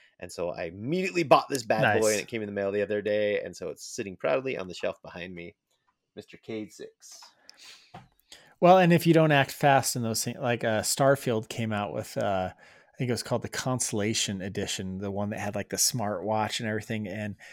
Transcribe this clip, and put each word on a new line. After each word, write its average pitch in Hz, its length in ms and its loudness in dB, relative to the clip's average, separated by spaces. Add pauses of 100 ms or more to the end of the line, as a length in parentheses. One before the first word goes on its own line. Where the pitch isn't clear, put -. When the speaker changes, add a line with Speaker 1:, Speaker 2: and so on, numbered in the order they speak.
(200)
Speaker 1:
And 90 120 -14
so 87 200 -6
I 87 140 -8
immediately 170 580 -4
bought 143 260 4
this 127 140 -2
bad 110 280 2
boy, 107 200 4
Speaker 2:
Nice. - 20 2
Speaker 1:
and 101 80 0
it - 80 -8
came 113 140 -6
in 104 40 -6
the 101 60 -8
mail 98 180 -2
the 104 120 0
other 104 200 -2
day. 104 380 0
And 92 160 -10
so 85 120 -8
it's - 160 -14
sitting 98 320 -10
proudly 135 400 -2
on 92 120 -8
the 87 60 -10
shelf - 280 -6
behind 87 320 -12
me, 85 200 -14 (600)
Mister - 220 -18
Cade 107 360 -10
six. - 580 -20 (1300)
Speaker 2:
Well, 180 180 10
and 175 120 8
if 170 140 6
you 170 80 8
don't 156 180 6
act 139 200 4
fast 139 440 4
in 127 60 -4
those 113 220 -2
things, 120 160 -6
like, 120 240 -2
uh, 110 180 2
Starfield 135 680 2
came 110 240 -6
out 104 220 -4
with, - 240 -8
uh, 95 360 0
I - 440 -20
think 123 120 -2
it 120 40 2
was 107 100 -4
called 117 200 -2
the 110 60 -8
Constellation 110 920 -2
Edition, 95 560 -6
the 101 140 -6
one 104 180 -4
that 107 100 -8
had, 101 140 -6
like, 101 160 -8
the 95 80 -6
smartwatch 104 840 -2
and 117 80 -6
everything. 107 400 -4
And 104 280 -8 (180)